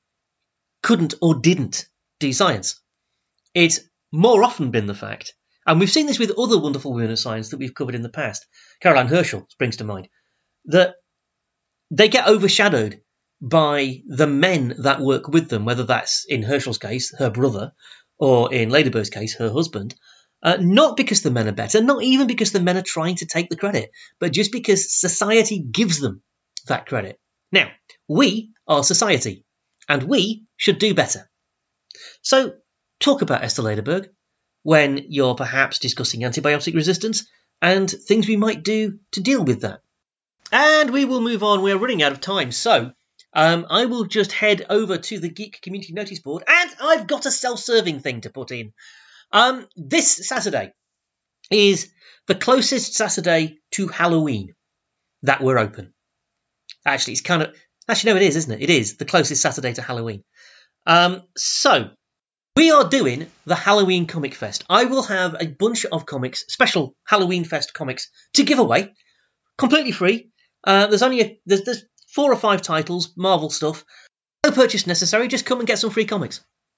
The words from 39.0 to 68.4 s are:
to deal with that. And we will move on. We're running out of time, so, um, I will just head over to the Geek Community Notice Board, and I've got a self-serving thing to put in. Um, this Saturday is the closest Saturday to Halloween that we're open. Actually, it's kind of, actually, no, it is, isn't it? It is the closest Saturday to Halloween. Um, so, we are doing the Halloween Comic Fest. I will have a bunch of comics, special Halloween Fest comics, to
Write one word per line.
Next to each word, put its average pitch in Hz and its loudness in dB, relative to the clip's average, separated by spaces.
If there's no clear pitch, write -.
to 196 -8
deal 233 0
with 117 0
that. 98 -8
And 302 4
we 277 2
will 254 -2
move 226 -2
on. 202 2
We're 196 0
running 214 -2
out 143 2
of 139 -12
time, 175 -4
so, 135 0
um, 165 2
I 208 0
will 233 -4
just 202 -2
head 208 0
over 202 0
to 202 -10
the 165 -8
Geek 208 -18
Community 185 -14
Notice 196 -10
Board, 151 -10
and 349 2
I've 285 0
got 277 -6
a 269 -2
self-serving 220 -2
thing 123 -8
to 104 -14
put 131 -14
in. 117 -14
Um, 247 2
this 175 -2
Saturday 170 -4
is 202 4
the 185 2
closest 254 0
Saturday 165 0
to 196 -4
Halloween 156 0
that 131 2
we're 131 2
open. 107 -4
Actually, 135 -2
it's 117 -6
kind 170 0
of, - -6
actually, 214 2
no, 190 4
it 190 4
is, 160 2
isn't 156 -4
it? - -8
It 143 -4
is 131 0
the - -10
closest 143 0
Saturday 127 -2
to 123 -10
Halloween. 117 -8
Um, 175 4
so, 143 0
we 320 6
are 294 6
doing 160 -2
the 165 0
Halloween 185 2
Comic 156 -8
Fest. - -10
I 220 4
will 262 0
have 185 -4
a 170 -4
bunch 220 -2
of 165 -6
comics, 127 -8
special - -2
Halloween 185 0
Fest 160 -6
comics, 131 -10
to 277 6